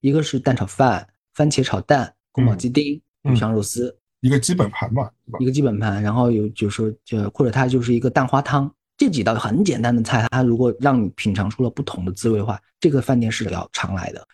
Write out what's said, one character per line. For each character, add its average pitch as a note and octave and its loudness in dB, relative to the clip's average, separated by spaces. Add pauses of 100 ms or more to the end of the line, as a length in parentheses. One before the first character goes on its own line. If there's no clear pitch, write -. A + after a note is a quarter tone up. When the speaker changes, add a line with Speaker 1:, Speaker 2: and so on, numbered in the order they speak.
Speaker 1:
一 C3+ 2
个 D3+ 2
是 C#3 -2
蛋 C3 0
炒 G#2+ -2
饭、 G#2 0 (280)
番 D3+ 2
茄 C3 0
炒 - -2
蛋、 C#3 -4 (200)
宫 C3 0
保 A2+ 4
鸡 F#2 -6
丁、 D3 -2 (240)
Speaker 2:
嗯。 C#3 0
Speaker 1:
鱼 B2+ 4
香 A2 0
肉 G#2+ 0
丝。 A#2+ -4
Speaker 2:
嗯。 - -12 (240)
一 B2+ 4
个 C#3 4
基 B2+ -2
本 - 2
盘 - -6
吧， A#2+ -2 (160)
对 - -16
吧？ - -10
Speaker 1:
一 B2+ 0
个 C3 2
基 C#3 0
本 A#2 2
盘， G#2 -2
然 G#2 0
后 A#2+ 2
有， G#2+ 0
就 G#2+ -4
说， A2 -2 (140)
就， G#2 -4
或 - 0
者 A#2+ 0
它 C3 0
就 B2 2
是 B2 2
一 A#2 2
个 B2 0
蛋 C3 0
花 B2+ 2
汤， C#3 -2 (240)
这 C#4+ 4
几 D3 0
道 A2+ 2
很 A#2 0
简 F3+ 0
单 A#2+ 2
的 A#2 2
菜， A2+ 0
它 B2+ 2
如 A#2+ 2
果 A#2+ 2
让 C3 4
你 G#2 0
品 G2+ -2
尝 G2 0
出 A2+ -4
了 B2 2
不 C3+ -8
同 - -8
的 F2+ -4
滋 G2+ -2
味 A2 2
的 G2 -2
话， G#2 -4 (200)
这 E3+ 4
个 C#3 2
饭 B2 2
店 A2+ 0
是 A2+ -4
要 F2 -6
常 F2+ -6
来 F2 -6
的。 - -16